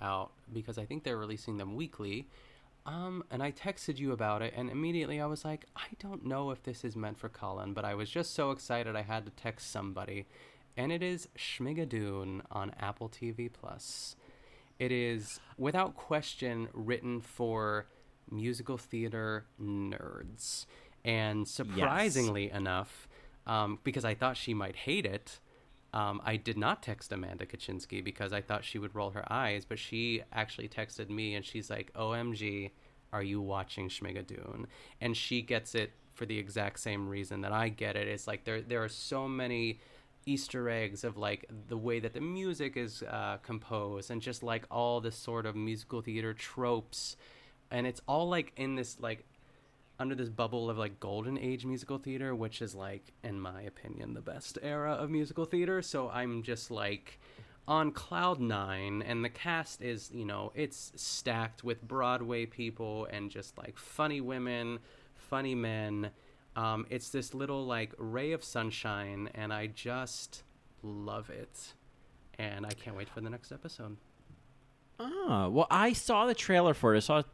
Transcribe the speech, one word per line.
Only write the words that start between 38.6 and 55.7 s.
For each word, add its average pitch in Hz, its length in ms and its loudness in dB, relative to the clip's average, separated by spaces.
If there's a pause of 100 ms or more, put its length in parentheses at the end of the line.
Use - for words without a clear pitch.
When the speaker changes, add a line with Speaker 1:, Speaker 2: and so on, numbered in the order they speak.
Speaker 1:
there 117 240 0
are 107 60 -2
so 135 360 -2
many 123 540 0 (480)
Easter 135 400 0
eggs 110 360 0
of, 113 120 -2
like, 104 320 0 (200)
the 120 80 0
way 117 240 2
that 110 120 0
the 127 80 -4
music 165 560 0
is, 117 280 -4
uh, 101 400 -2
composed 104 680 -2
and 117 100 -2
just, 120 220 -4
like, 117 300 0
all 120 280 4
this 113 140 -2
sort 113 320 -2
of 107 80 -2
musical 110 480 -2
theater 110 320 0
tropes. - 800 0 (540)
And 123 160 2
it's 123 220 -2
all, 160 200 4
like, 175 280 2
in 135 180 0
this, 127 240 -2
like, 113 260 -4 (760)
under 131 160 0
this 123 120 0
bubble 117 400 2
of, 113 80 2
like, 104 220 0
Golden 110 400 0
Age 127 260 0
musical 131 340 -2
theater, 135 360 -2
which 110 260 -2
is, 101 140 -4
like, 98 380 -8 (100)
in 101 180 -4
my 95 220 -6
opinion, - 520 -8
the 117 60 -6
best - 420 -8
era 147 320 2
of 147 160 2
musical 156 340 2
theater. 180 360 4